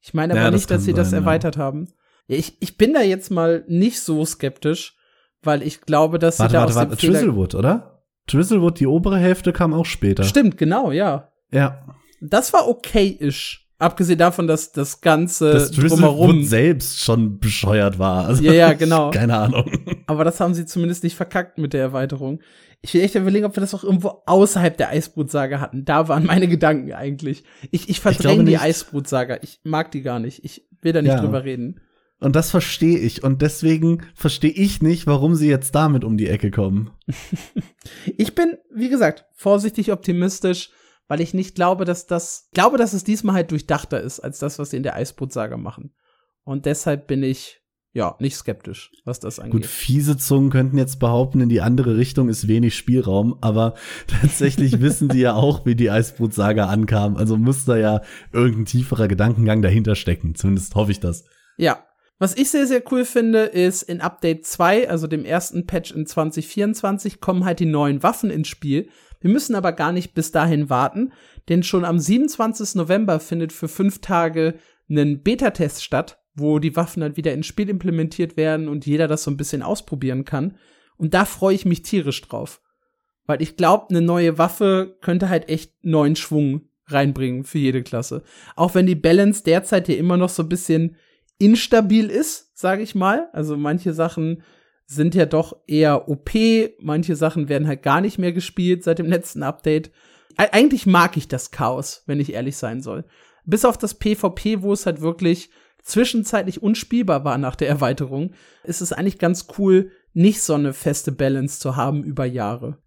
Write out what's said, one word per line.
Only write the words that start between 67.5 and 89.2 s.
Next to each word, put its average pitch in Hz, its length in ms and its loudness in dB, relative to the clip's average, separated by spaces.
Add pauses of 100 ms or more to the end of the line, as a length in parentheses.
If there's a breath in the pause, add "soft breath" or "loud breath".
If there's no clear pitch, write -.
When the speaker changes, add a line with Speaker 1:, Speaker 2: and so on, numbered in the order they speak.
Speaker 1:
die 170 80 0
neuen 147 340 0
Waffen 202 300 0
ins 151 160 -4
Spiel. 147 420 -4 (320 soft breath)
Wir 175 80 2
müssen 254 240 0
aber 180 180 -2
gar 165 200 -2
nicht 180 240 -6
bis 160 160 -4
dahin 151 400 0
warten, 160 420 -2 (340 loud breath)
denn 170 140 2
schon 175 240 0
am 170 140 0
siebenundzwanzigsten 220 840 -2
November 180 380 0
findet 165 340 -6
für - 140 -10
fünf 196 340 -2
Tage 165 540 0 (340 soft breath)
ein 147 320 0
Beta-Test 208 640 -2
statt, - 340 -6 (160)
wo 151 240 0
die 151 180 -2
Waffen 165 260 -4
dann 147 160 -6
wieder 156 160 -2
ins 151 120 -6
Spiel 208 240 -4
implementiert 170 640 -4
werden 156 320 -2
und 147 200 -6
jeder 151 200 2
das 151 140 -2
so - 80 -6
ein 139 80 -4
bisschen 143 240 -6
ausprobieren 131 640 -6
kann. 147 320 -6 (400 soft breath)
Und 160 160 -2
da 190 100 4
freue 196 300 0
ich 196 120 -4
mich 175 180 0
tierisch 147 400 -4
drauf. - 380 -12 (640)
Weil 147 160 -2
ich - 140 -8
glaub, 180 340 2
eine 170 100 2
neue 170 380 2
Waffe 190 640 0
könnte 180 280 -2
halt 175 200 -2
echt - 240 -6 (100)
neuen 156 320 2
Schwung 147 460 -2 (260)
reinbringen 135 560 -2
für 151 160 -6
jede 131 240 0
Klasse. 123 400 -8 (320 loud breath)
Auch 175 180 0
wenn 185 140 4
die 180 80 2
Balance 190 480 4